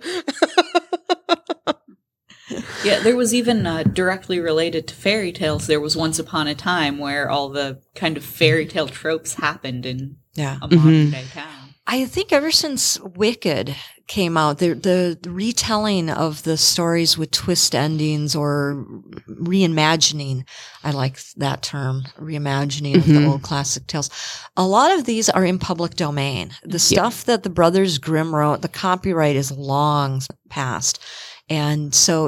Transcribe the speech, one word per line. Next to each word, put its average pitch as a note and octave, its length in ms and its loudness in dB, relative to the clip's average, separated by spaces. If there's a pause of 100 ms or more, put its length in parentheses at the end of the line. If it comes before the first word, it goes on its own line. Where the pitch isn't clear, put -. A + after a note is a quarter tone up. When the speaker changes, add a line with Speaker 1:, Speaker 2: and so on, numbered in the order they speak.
Speaker 1:
<laughs> E4+ 60 -8 (2750)
Speaker 2:
Yeah, G3+ 160 4
there A3+ 160 4
was A#3 180 0
even, A3+ 320 2
uh, D#3+ 160 -2
directly F#3 580 0
related E3 480 0
to - 60 -14
fairy G3+ 380 -2
tales, D#3 340 -2
there D3+ 140 2
was D3+ 180 -2
Once D#3+ 220 0
Upon D#3 280 -4
a D3+ 60 -4
Time D3 460 -2
where C#3+ 320 -2
all C#3 180 0
the C#3 320 -6 (140)
kind D#3+ 220 -2
of C#3 60 -8
fairy D#3 440 2
tale D#3 200 -2
tropes - 480 -4
happened C3 520 -4
in C3+ 300 -8 (180)
Speaker 3:
Yeah. C#3 260 -4
Speaker 2:
a - 60 -8
modern E3+ 120 8
Speaker 1:
Mm-hmm. D#3 320 8
Speaker 2:
day C3 120 -8 (100)
town. C#3+ 400 -16 (140)
Speaker 3:
I B3+ 180 0
think F#4+ 260 -4
ever D#4 200 4
since - 480 0
Wicked F3 760 -2 (320)
came E3+ 300 0
out, D3+ 220 2
the, E3+ 140 4
the, F3+ 460 2
the F3+ 120 -10
retelling G#3 800 0
of D3+ 320 -2
the D#3+ 140 0
stories E3+ 600 2
with D#3 140 -4
twist - 420 0
endings D3+ 640 0
or C#3+ 500 -2 (420)
reimagining, D#3 1160 0 (400)
I D3+ 80 -2
like C3+ 280 -2 (180)
that C3+ 260 -4
term, C3 400 -4 (160)
reimagining D3 800 -2
of E3+ 100 4
the D#3 60 8
Speaker 1:
Mm-hmm. D3 160 6
Speaker 3:
old C#3 120 0
classic C#3 460 -4
tales. D3 240 -4 (440)
A F#3 120 2
lot B3+ 300 6
of B3+ 80 -2
these A3 240 0
are F#3 160 4
in F3+ 120 2
public E3+ 380 -4
domain. C#3 560 -4 (120)
The G3 100 -8
Speaker 1:
Yeah. E3+ 40 -2
Speaker 3:
stuff - 480 2
that A3+ 160 2
the G3 80 -6
Brothers F3 480 4
Grimm D#3+ 380 -2
wrote, D3+ 260 2
the - 60 -4
copyright F3+ 680 0
is C3+ 160 -2
long C#3 720 0 (280)
past. B2+ 500 -4 (480)
And D3+ 460 0
so D#3+ 340 4